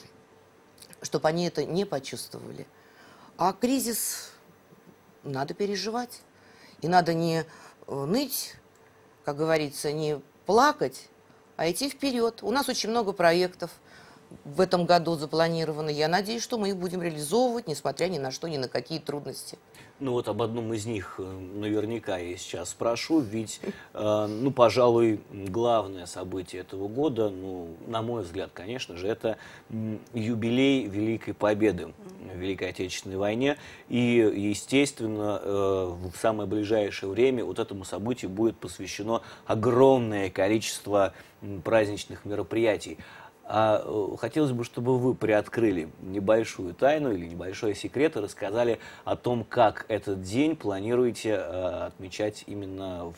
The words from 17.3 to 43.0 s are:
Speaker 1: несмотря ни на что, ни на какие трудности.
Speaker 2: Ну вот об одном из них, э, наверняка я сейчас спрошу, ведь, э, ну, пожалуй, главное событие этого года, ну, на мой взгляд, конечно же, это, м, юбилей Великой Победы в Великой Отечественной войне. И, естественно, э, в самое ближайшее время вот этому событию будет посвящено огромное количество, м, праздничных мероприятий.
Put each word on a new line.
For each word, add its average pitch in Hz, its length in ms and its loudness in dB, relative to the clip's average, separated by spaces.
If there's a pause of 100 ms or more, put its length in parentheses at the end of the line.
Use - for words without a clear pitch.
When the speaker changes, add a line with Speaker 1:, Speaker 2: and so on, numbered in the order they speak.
Speaker 1:
несмотря 151 420 -2
ни 180 100 -4
на 135 120 -4
что, 135 180 -8
ни 156 100 -4
на 127 100 -2
какие 143 300 -4
трудности. 143 600 -10 (420)
Speaker 2:
Ну 135 120 -2
вот 120 160 0
об 104 140 -2
одном 113 320 -2
из 107 120 -6
них, 104 320 -6
э, 98 40 -6
наверняка 104 960 -4
я 87 180 -6
сейчас - 340 -8
спрошу, 117 500 0
ведь, 110 400 -4 (340)
э, 107 340 2
ну, 117 240 0
пожалуй, 117 680 6 (120)
главное 98 720 0
событие 92 540 -8
этого 98 280 -8
года, 113 420 0
ну, 92 400 -8 (180)
на 113 140 -2
мой 117 200 -4
взгляд, 87 320 -8
конечно 104 420 -10
же, 90 120 -4
это, 110 300 -2 (320)
м, 110 280 -6 (140)
юбилей 120 760 2
Великой 104 480 -2
Победы 101 600 2 (380)
в 92 60 -10
Великой 92 320 -4
Отечественной 95 460 -6
войне. 113 400 0 (320)
И, 120 100 0 (380)
естественно, 107 1080 0
э, 95 520 0 (180)
в - 80 -18
самое 107 280 0
ближайшее 104 640 0
время 117 340 2
вот 90 140 -4
этому 98 260 -6
событию 101 460 -4
будет 107 280 0
посвящено 101 640 -6 (240)
огромное 113 840 6
количество, 101 840 2 (300)
м, 101 200 -8
праздничных 104 640 0
мероприятий. 101 720 -2 (520)